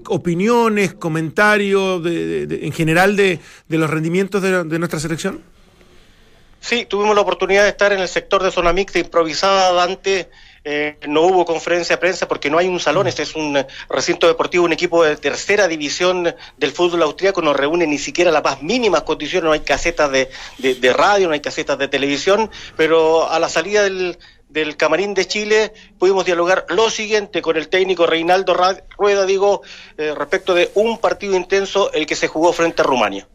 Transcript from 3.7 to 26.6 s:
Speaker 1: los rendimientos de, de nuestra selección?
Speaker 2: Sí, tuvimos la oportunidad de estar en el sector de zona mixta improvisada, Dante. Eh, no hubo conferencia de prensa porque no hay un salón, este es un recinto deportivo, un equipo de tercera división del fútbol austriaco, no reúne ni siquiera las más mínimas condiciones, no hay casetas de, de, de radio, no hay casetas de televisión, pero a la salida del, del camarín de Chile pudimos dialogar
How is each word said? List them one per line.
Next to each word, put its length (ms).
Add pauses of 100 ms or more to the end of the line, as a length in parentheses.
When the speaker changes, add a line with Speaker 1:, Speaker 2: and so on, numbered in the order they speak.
Speaker 1:
los 120
rendimientos 500
de, 240
de 140
nuestra 220
selección? 420 (1160)
Speaker 2:
Sí, 260
tuvimos 280
la 60
oportunidad 440
de 40
estar 240
en 80
el 80
sector 340
de 80
zona 220
mixta 260
improvisada, 720
Dante. 580 (380)
Eh, 380
no 160
hubo 220
conferencia 500
de 60
prensa 260
porque 240
no 80
hay 80
un 140
salón, 260
este 160
es 140
un 200 (320)
recinto 380
deportivo, 380
un 80
equipo 320
de 120
tercera 520
división 680 (220)
del 160
fútbol 320
austriaco, 360
no 140
reúne 320
ni 120
siquiera 340
las 100
más 220
mínimas 380
condiciones, 420
no 80
hay 80
casetas 500
de, 180 (300)
de, 160
de 180
radio, 360
no 60
hay 60
casetas 380
de 80
televisión, 640 (260)
pero 540
a 80
la 100
salida 360
del, 340 (300)
del 280
camarín 380
de 140
Chile 440 (280)
pudimos 240
dialogar 460